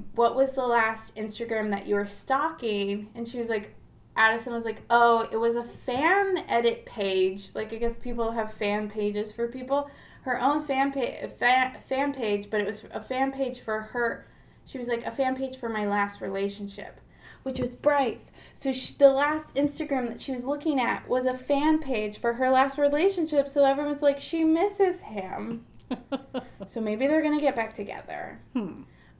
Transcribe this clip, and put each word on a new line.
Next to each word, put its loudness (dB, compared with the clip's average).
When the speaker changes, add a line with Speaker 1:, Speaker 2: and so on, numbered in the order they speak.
Speaker 1:
"What 4
was 4
the -2
last 0
Instagram -4
that -4
you 2
were 0
stalking?" -2
And -8
she -8
was -4
like, -4
Addison 2
was -4
like, -6
"Oh, 6
it -2
was 2
a -4
fan 0
edit 0
page." -2
Like, -6
I -8
guess 0
people -2
have -4
fan -2
pages -4
for -4
people. -2
Her -2
own 4
fan 0
pa-, -4
fan, 2
fan 0
page, -2
but 0
it 0
was -6
a -6
fan -2
page -4
for -4
her. -4
She -10
was -8
like, -2
"A -6
fan 0
page -6
for -8
my -2
last 0
relationship," -6
which -6
was -4
Bryce. 0
So -4
she, -6
the 10
last 0
Instagram 0
that -10
she -8
was -4
looking 0
at -2
was 2
a 2
fan 2
page -2
for 0
her 2
last 4
relationship. 2
So 4
everyone's 2
like, 4
"She -2
misses 2
him." -8
Speaker 2:
<laughs> -8
Speaker 1:
So -8
maybe 0
they're 4
gonna 0
get 2
back -4
together. -10
Speaker 2:
Hmm. -6